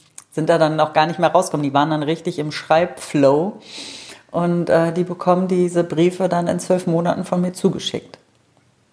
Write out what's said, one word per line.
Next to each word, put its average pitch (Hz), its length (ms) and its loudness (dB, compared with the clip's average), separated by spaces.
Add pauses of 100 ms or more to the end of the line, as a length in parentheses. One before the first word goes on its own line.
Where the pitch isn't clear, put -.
(300)
sind 156 180 -4
da 170 80 4
dann 156 240 2
auch 151 140 0
gar 156 120 4
nicht 170 120 -6
mehr 165 120 2
rausgekommen. 165 340 0
Die 139 100 -2
waren 147 160 2
dann 151 120 -2
richtig 165 360 -4
im 151 140 -4
Schreibflow 160 1080 0 (720)
und, 175 400 0
äh, 165 240 2
die 180 100 0
bekommen 180 420 0
diese 175 380 0
Briefe 175 460 0
dann 175 160 0
in 175 120 0
zwölf 185 280 0
Monaten 170 380 0
von 180 180 -2
mir 180 100 -2
zugeschickt. - 680 -4 (760)